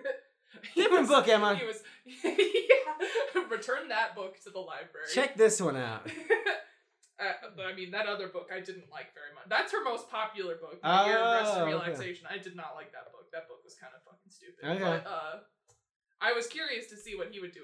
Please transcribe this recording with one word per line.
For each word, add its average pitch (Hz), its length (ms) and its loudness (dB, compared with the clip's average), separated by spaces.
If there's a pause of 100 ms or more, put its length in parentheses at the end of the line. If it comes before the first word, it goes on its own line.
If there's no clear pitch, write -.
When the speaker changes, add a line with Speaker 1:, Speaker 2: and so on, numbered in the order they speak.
(760)
Speaker 1:
he 349 80 4
Speaker 2:
Different 359 200 6
Speaker 1:
was, 226 80 4
Speaker 2:
book, - 180 6
Emma. 208 260 6
Speaker 1:
he 214 100 -4
was, 220 180 -8 (220)
<laughs> - 200 -12
yeah, 403 1200 4
return 247 400 -4
that 220 260 -2
book 190 280 -10
to 196 80 -20
the 185 80 -10
library. 156 560 -12
Speaker 2:
Check 214 220 0
this 214 240 6
one 151 160 0
out. 113 380 -4
Speaker 1:
<laughs> 311 60 -14 (1000)
Uh, 202 340 -4
but, 185 120 -8
I 185 80 -6
mean, 185 160 -10
that 208 160 -2
other 202 220 -4
book 180 220 -10
I 185 100 -8
didn't 185 300 -14
like 143 220 -16
very - 220 -18
much. - 120 -18
That's 233 260 0
her - 120 -2
most 233 260 -4
popular 214 440 -6
book, 160 280 -14
My 185 220 6
Year 220 140 4
of 233 160 4
Rest 214 180 2
and 185 80 2
Speaker 2:
Oh, 170 60 4
okay. 156 80 2
Speaker 1:
Relaxation. 165 560 -4
I 196 80 -8
did 185 180 -14
not 156 180 -12
like 151 180 -16
that 113 200 -18
book. - 180 -20
That 160 160 -12
book 160 160 -18
was - 120 -20
kinda 131 220 -20 (100)
fucking - 240 -20
stupid. - 340 -20
Speaker 2:
Okay. 175 160 -2 (240)
Speaker 1:
But, - 20 -12
uh, 160 340 -8 (840)
I 226 100 2
was 233 140 -2
curious 277 400 -8
to 208 100 -20
see 202 200 -12
what 175 140 -6
he 196 80 -14
would 175 140 -12
do 156 100 -20